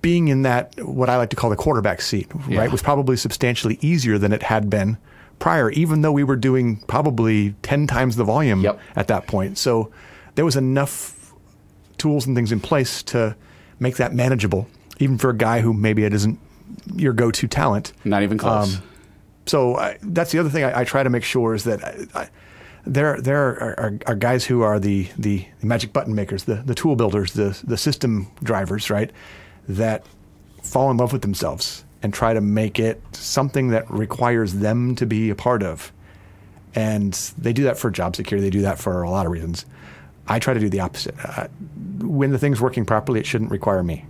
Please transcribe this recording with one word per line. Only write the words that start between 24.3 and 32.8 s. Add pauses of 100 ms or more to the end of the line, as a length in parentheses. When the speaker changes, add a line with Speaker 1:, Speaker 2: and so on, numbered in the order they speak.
Speaker 1:
who
are
the, (100)
the (160)
magic
button
makers,
the,
the
tool
builders,
the,
the
system (140)
drivers,
right, (580)
that (580)
fall
in
love
with
themselves (180)
and
try
to
make
it (120)